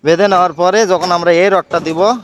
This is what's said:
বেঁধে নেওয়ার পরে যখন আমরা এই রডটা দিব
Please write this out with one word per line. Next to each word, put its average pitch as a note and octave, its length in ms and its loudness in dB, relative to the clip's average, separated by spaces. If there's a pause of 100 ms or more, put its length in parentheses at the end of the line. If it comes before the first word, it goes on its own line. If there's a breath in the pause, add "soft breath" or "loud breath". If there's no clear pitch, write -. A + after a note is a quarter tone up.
বেঁধে E3+ 280 2
নেওয়ার F3+ 300 0
পরে F#3 180 2 (120)
যখন F3+ 260 -2
আমরা F3 140 0 (120)
এই G3+ 120 2
রডটা F3 320 -2
দিব E3 120 -6 (240)